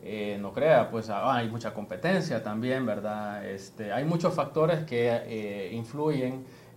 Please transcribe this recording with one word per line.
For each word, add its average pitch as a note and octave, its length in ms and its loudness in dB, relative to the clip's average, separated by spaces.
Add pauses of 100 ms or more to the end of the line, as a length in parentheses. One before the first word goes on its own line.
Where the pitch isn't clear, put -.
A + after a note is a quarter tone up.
eh, G#2 360 -4
no G2+ 140 -6
crea, C3+ 380 6
pues, A2 180 -4
ah, G#2+ 260 2
hay A#2 140 0
mucha A2+ 240 -4
competencia A#2 680 0
también, B2 420 -2
¿verdad? G#2 600 -4
Este, G2 460 -8
hay B2+ 140 0
muchos E3+ 280 2
factores D#3+ 520 2
que, A#2+ 240 2 (160)
eh, G2+ 480 -6
influyen C3 720 -2 (320)